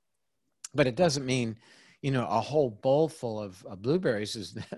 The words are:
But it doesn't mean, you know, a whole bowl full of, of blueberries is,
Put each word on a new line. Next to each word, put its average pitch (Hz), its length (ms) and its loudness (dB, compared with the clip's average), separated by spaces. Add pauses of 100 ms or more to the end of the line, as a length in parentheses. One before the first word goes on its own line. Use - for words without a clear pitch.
(720)
But 139 140 4
it 127 80 0
doesn't 143 320 2
mean, 120 320 0 (420)
you 139 120 -2
know, 120 160 0
a 104 120 2
whole 135 300 2
bowl 139 380 2
full 113 320 -6
of, 95 260 -10
of 95 160 -14
blueberries 123 540 0
is, 101 200 -10 (220)